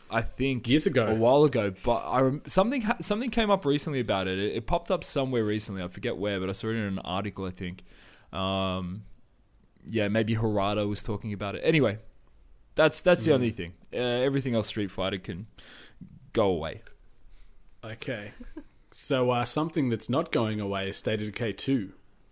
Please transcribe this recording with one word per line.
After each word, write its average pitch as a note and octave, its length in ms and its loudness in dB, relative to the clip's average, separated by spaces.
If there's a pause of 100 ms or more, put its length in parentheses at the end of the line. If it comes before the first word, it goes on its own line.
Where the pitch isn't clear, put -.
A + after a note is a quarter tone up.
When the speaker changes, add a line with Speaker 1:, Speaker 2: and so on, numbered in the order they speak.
(100)
Speaker 1:
I A2+ 120 2
think, B2+ 440 -2
Speaker 2:
Years D3+ 200 4
ago. B2+ 200 2
Speaker 1:
a A2 80 2
while B2 300 6
ago. A2 300 2 (100)
But A#2 120 4 (100)
I A#2 140 2
rem-, C3+ 260 2
something A#3 340 2
ha-, G#3 220 0
something A3+ 260 -2
came G#3+ 220 2
up G3 160 2
recently C#3+ 340 2
about G2 260 0
it. F#2+ 120 -2
it. G2+ 180 -2
It A2+ 100 -4
popped - 240 0
up F3 140 0
somewhere C3 400 0
recently. G#2 380 -2
I F2+ 60 -6
forget A2 280 -6
where, G2 240 -2
but F#2 80 -2
I G2 40 -4
saw A2 160 -4
it A2+ 80 -2
in - 80 -2
an G2 160 -4
article, G2 440 -4
I F#2 60 -4
think. F2+ 320 -8 (500)
Um, F#2+ 720 -2 (840)
yeah, G#2+ 220 0
maybe A2 260 2
Harada G#2 540 0
was G2+ 140 -2
talking G#2 320 -6
about G2+ 220 -6
it. - 60 -10
Anyway, C3+ 360 4 (760)
that's, D#3 280 4
that's F3+ 220 6
the D#3 80 6
Speaker 2:
Mm. - 20 8
Speaker 1:
only B2 160 2
thing. F2 240 -8 (180)
Uh, - 60 -4
everything B2+ 560 0
else G#2+ 140 2
Street G#2 220 -2
Fighter F#2+ 280 -2
can F#2 280 -10 (840)
go G#2+ 160 4
away. D#2+ 320 -2 (1040)
Speaker 2:
Okay. G#2+ 480 -8 (240)
<laughs> - 60 -12 (340)
So, B2+ 340 2
uh, A#2+ 140 2
something D3+ 440 0
that's A2+ 200 -2
not D3 220 0
going G#2+ 300 0
away G2 300 -2
is F#2+ 60 -8
State A2 240 -2
of G#2+ 60 -4
Decay G#2+ 280 -4
two. A#2 400 -2 (380)